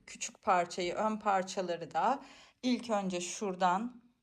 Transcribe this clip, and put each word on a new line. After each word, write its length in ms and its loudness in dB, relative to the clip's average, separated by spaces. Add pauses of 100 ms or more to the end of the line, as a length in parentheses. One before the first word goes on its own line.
küçük 360 -12
parçayı, 500 2
ön 240 0
parçaları 760 -2
da 300 2 (400)
ilk 260 0
önce 320 0
şuradan 800 0 (220)